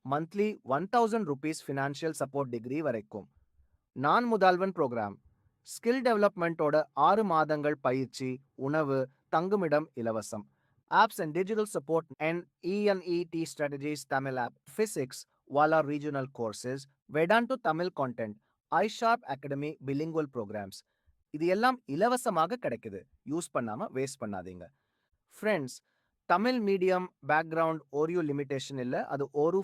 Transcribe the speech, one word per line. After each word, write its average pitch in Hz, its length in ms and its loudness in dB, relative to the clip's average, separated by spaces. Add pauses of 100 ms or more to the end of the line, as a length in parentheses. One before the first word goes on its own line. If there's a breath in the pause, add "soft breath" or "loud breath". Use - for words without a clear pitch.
(120)
மந்த்லி 165 360 0 (280)
ஒன் 160 180 0
தௌசண்ட் 226 380 2
ருப்பீஸ் 151 340 -4
ஃபினான்ஷியல் 139 540 -4
சப்போர்ட் 139 340 -4
டிகிரி 123 320 -6
வரைக்கும். 107 420 -6 (800)
நான் 208 260 4
முதல்வன் 185 460 4
ப்ரோக்ராம், 117 380 0 (580)
ஸ்கில் 247 340 0
டெவலப்மெண்ட்டோட 170 680 4 (320)
ஆறு 208 240 6
மாதங்கள் 151 460 2 (100)
பயிற்சி, 131 420 -2 (380)
உணவு, 143 300 2 (380 soft breath)
தங்குமிடம் 165 520 2 (140)
இலவசம். 110 440 -4 (560)
Apps 220 220 2
and 156 140 -4
digital 208 360 0
support, 160 320 -2 (240)
என் 170 100 -2 (320)
இ 202 60 0 (160)
என் 185 100 -4 (120)
இ - 20 2 (160)
டி 165 80 -2 (100)
strategies, 143 500 -4 (120)
தமிழ் 135 320 -2
ஆப், 123 100 -8 (160)
ஃபிசிக்ஸ், 165 500 -4 (360)
வாலா 156 220 6 (120)
ரீஜனல் 143 380 -4 (100)
கோர்சஸ், 123 440 -6 (340)
வேதாந்து 226 380 4 (120)
தமிழ் 170 240 0 (100)
கண்டென்ட், 117 340 -4 (360)
ஐஷார்ப் 220 520 2 (120)
அகாடமி, 139 360 -6 (180)
bilingual 156 460 -2
programs. 104 440 -8 (580)
இது 160 80 -2 (100)
எல்லாம் 247 240 2 (160)
இலவசமாக 214 680 0
கிடைக்குது. 113 360 -8 (320)
யூஸ் 170 220 -4
பண்ணாம 123 340 -4 (100)
வேஸ்ட் 135 260 -6
பண்ணாதீங்க. 90 420 -10 (680)
ஃப்ரெண்ட்ஸ், 180 400 -2 (560)
தமிழ் 240 340 2
மீடியம் 185 400 2 (240)
பேக்ரவுண்ட் 160 500 0 (180)
ஓரியோ 170 220 0 (100)
லிமிடேஷன் 139 520 -4
இல்ல, 127 140 -2 (160)
அது 139 100 -2 (200)
ஓரு 175 200 2